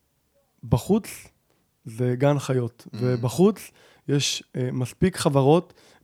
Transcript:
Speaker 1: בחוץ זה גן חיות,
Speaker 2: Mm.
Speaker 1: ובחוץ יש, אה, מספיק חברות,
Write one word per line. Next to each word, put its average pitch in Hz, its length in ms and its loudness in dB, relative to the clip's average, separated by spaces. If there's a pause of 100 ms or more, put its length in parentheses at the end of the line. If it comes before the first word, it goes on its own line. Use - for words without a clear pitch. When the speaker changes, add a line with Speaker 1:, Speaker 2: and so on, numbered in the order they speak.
(680)
Speaker 1:
בחוץ 156 400 0 (760)
זה 123 340 -4
גן 143 200 2
חיות, 127 480 -4
Speaker 2:
Mm. - 140 -16
Speaker 1:
ובחוץ 127 680 0 (380)
יש, 143 340 -2 (140)
אה, 127 160 -2
מספיק 135 440 -2
חברות, 147 560 2 (320)